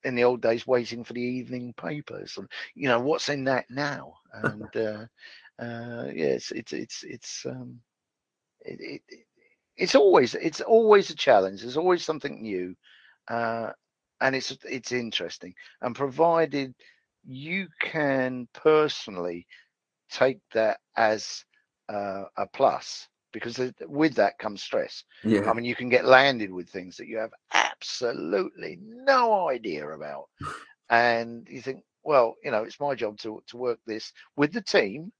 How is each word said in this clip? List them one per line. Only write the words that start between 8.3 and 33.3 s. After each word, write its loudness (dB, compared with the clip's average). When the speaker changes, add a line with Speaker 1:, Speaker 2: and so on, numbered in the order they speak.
Speaker 1:
it, -14
it, -20
it's -2
always, 8
it's -4
always 6
a -12
challenge. 4
There's -6
always 2
something -6
new. -6
Uh, -4
and 2
it's, -6
it's -8
interesting. -6
And -4
provided 0
you -8
can 0
personally 2
take 2
that 2
as, 0
uh, -6
a -2
plus, -2
because -8
th-, -4
with 0
that 2
comes -8
stress. -4
Speaker 2:
Yeah. 2
Speaker 1:
I 4
mean, -2
you -2
can -6
get 6
landed 6
with -10
things -12
that -14
you -8
have -6
absolutely -2
no 2
idea -6
about. -12
Speaker 2:
<laughs> -10
Speaker 1:
And 2
you -14
think, -10
"Well, 4
you -6
know, 0
it's -12
my -2
job -6
to, -10